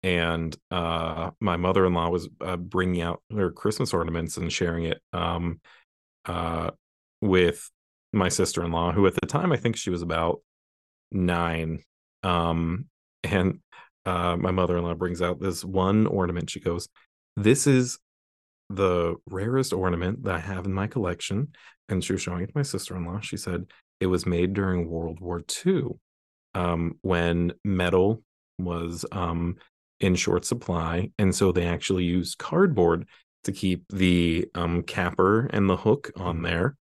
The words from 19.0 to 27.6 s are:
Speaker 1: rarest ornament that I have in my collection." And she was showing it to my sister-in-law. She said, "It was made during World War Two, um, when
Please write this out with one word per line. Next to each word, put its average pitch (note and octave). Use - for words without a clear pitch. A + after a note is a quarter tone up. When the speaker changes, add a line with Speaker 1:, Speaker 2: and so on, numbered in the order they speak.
Speaker 1:
rarest A#2+
ornament F#2
that F#2+
I E2+
have F2+
in G2
my F#2+
collection." G2
And F#2
she -
was F#2
showing F2+
it -
to -
my D3
sister-in-law. F#2
She -
said, F2+
"It F#2+
was F2+
made F2+
during F#2
World E2
War F2
Two, -
um, E2+
when E2+